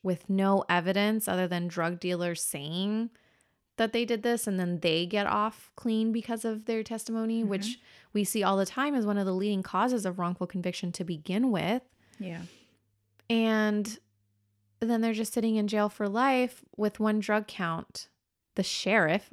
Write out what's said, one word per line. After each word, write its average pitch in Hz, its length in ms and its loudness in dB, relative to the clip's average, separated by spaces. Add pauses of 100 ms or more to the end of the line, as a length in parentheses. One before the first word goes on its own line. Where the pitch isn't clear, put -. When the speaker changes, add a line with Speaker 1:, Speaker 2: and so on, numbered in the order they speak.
Speaker 1:
with 185 280 -2
no 196 380 4
evidence 196 600 2
other 185 180 0
than 175 220 -2
drug 170 320 -2
dealers 175 420 -2
saying 190 680 -2 (680)
that 226 160 2
they 240 120 0
did 220 180 0
this, 233 240 0
and 190 140 0
then 175 200 -2
they 170 260 2
get 202 200 0
off 208 480 -2
clean 220 380 0
because 226 320 -4
of 220 220 -4
their 226 160 -2
testimony, 226 580 -4
Speaker 2:
Mm-hmm. 220 80 0
Speaker 1:
which 202 320 -4 (320)
we 208 120 0
see 208 180 -2
all 190 140 4
the 196 100 4
time 285 280 -2
as 226 120 2
one 208 120 2
of 196 80 2
the 185 80 0
leading 196 280 0
causes 220 440 0
of 185 120 -4
wrongful 180 280 -2
conviction 180 460 -4
to 185 120 -6
begin 180 460 -2
with. 214 320 0 (360)
Speaker 2:
Yeah. 175 240 -8 (840)
Speaker 1:
And 220 680 2 (840)
then 226 200 0
they're 226 140 2
just 214 180 -4
sitting 226 240 2
in 208 120 2
jail 208 200 2
for 202 200 -4
life 247 560 2 (120)
with 208 240 0
one 214 200 2
drug 208 260 0
count. - 600 -6 (480)
The 190 80 2
sheriff 185 680 2